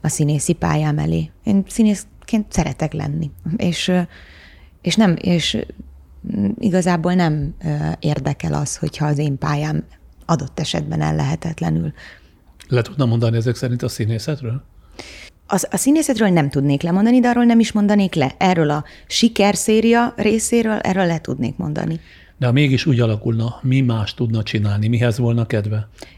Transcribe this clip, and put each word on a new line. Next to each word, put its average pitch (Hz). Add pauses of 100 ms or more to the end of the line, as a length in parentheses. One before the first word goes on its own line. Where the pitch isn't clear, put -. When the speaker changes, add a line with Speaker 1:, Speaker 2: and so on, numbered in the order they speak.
Speaker 1:
a 160
színészi 151
pályám 151
elé. 160 (120)
Én 196
színészként 214
szeretek 156
lenni, 151 (260)
és, 175
ö, 180 (800)
és 170
nem, 196
és, 160 (800)
mm, - (100)
igazából 180
nem, 156 (100)
ö, 156 (300)
érdekel 147
az, 147
hogyha 156
az 147
én 143
pályám 151 (420)
adott -
esetben 160
ellehetetlenül. 135 (760)
Speaker 2:
Le 123
tudna 127
mondani 117
ezek 117
szerint 123
a 123
színészetről? 117 (840)
Speaker 1:
Az, 196
a -
színészetről 262
nem 156
tudnék 139
lemondani, 202
de 240
arról 240
nem 233
is 220
mondanék 208
le. 139
Erről 170
a 147 (240)
sikerszéria 220
részéről, 220
erről 185
le 165
tudnék -
mondani. 160 (380)
Speaker 2:
De 127
ha 120
mégis 131
úgy 123
alakulna, 113
mi 131
más 113
tudna 113
csinálni? 104
Mihez 120
volna 117
kedve? 107 (300)